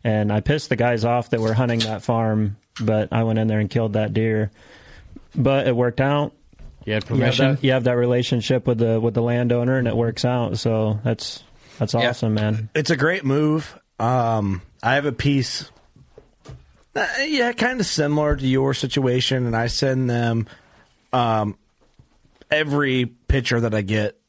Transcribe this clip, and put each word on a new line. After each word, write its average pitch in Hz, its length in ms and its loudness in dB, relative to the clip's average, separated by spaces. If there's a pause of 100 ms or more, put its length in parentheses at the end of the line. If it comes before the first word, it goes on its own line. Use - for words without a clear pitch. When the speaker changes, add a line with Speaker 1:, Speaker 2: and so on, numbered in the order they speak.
Speaker 1:
And 107 280 2
I 107 80 2
pissed 147 280 0
the 127 80 2
guys 117 300 2
off 120 240 0
that 113 100 0
were 110 140 0
hunting 117 260 2
that 110 220 -4
farm, 107 540 0 (240)
but 107 320 0
I 113 120 2
went 110 140 0
in 110 100 2
there 107 120 0
and 104 100 0
killed 110 240 -2
that 107 200 0
deer. 110 360 0 (840)
But 135 320 2
it 123 80 2
worked 120 260 0
out. 143 320 0 (520)
Speaker 2:
You 107 100 -2
had 107 100 0
Speaker 1:
You - 40 -16
have 110 100 0
Speaker 2:
permission? 131 380 2
Speaker 1:
that, - 80 -4
you 131 80 4
have 127 120 2
that 123 120 2
relationship 123 680 0
with 120 120 2
the, 113 220 2
with 113 140 0
the 117 80 0
landowner, 120 560 0
and 120 100 0
it 110 80 0
works 117 280 -2
out. 120 340 0
So 110 440 0
that's, - 400 -4 (360)
that's 113 160 -2
Speaker 3:
Yeah. 120 160 2
Speaker 1:
awesome, 113 240 -2
man. 107 400 -2
Speaker 3:
It's 156 160 -2
a 160 60 2
great 160 280 0
move. 151 520 0 (220)
Um, 113 640 0 (200)
I 120 120 2
have 143 100 0
a 143 80 -2
piece, 139 580 -2 (1300)
uh, 220 100 0 (200)
yeah, 247 260 0
kinda 240 320 -2
similar 147 520 0
to 135 100 -4
your 135 280 2
situation, 127 720 0
and 113 100 -2
I 117 100 0
send 131 420 0
them, 117 380 0 (680)
um, 110 440 0 (960)
every 143 560 0
picture 120 540 -2
that 113 140 0
I 104 80 0
get. 104 340 -2 (120)